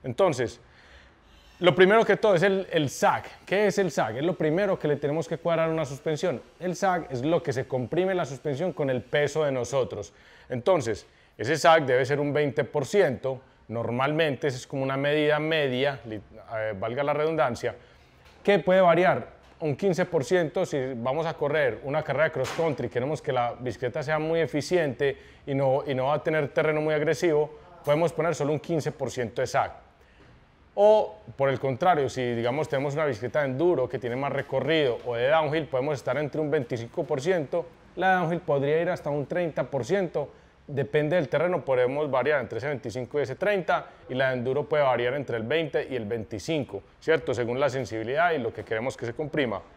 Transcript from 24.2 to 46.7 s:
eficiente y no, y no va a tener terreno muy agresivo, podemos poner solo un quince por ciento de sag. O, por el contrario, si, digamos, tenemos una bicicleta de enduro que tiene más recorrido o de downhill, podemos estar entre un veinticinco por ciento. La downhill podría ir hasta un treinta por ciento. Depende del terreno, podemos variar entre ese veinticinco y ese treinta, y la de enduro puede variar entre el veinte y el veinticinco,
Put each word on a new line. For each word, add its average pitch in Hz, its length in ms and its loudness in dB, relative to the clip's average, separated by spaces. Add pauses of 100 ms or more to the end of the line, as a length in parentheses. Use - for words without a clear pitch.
eficiente 147 760 0 (300)
y 139 80 -4
no, 139 320 2
y 135 80 -2
no 131 100 0
va 147 80 2
a 147 100 -2
tener 156 260 0
terreno 151 320 0
muy 156 120 0
agresivo, 151 580 2 (320)
podemos 160 300 2
poner 160 220 0
solo 147 180 0
un 139 60 -2
quince 165 320 -2
por 123 180 -6
ciento 117 320 -4
de 123 60 0
sag. 113 400 -2 (920)
O, 214 380 6 (180)
por 139 140 2
el 131 100 -2
contrario, 143 480 2
si, 131 140 -4
digamos, 120 480 -2
tenemos 139 240 -2
una 151 120 -2
bicicleta 123 340 -2
de 143 80 0
enduro 131 420 2
que 131 80 -6
tiene 120 180 -4
más 139 160 -4
recorrido 135 760 0
o 120 80 -4
de 123 120 0
downhill, 156 380 2
podemos 135 300 -2
estar 127 240 -4
entre 151 200 -4
un 151 120 -2
veinticinco 120 520 -4
por 143 160 -2
ciento. 160 460 -2 (300)
La 185 180 2
downhill 175 280 0
podría 143 380 0
ir 175 120 0
hasta 160 180 -6
un 143 160 -4
treinta 165 380 -2
por 135 200 -4
ciento. 165 460 -2 (380)
Depende 147 480 0
del 165 140 0
terreno, 160 360 -2
podemos 135 460 0
variar 131 300 2
entre 113 180 -8
ese 135 80 -6
veinticinco 123 500 -6
y 143 60 0
ese 131 100 -4
treinta, 180 540 0 (200)
y 131 60 -10
la 131 140 2
de 131 80 0
enduro 131 300 -2
puede 147 180 2
variar 123 320 2
entre 120 220 -4
el 113 60 -4
veinte 151 460 -2
y 131 60 -6
el 113 100 -4
veinticinco, 113 800 -6 (160)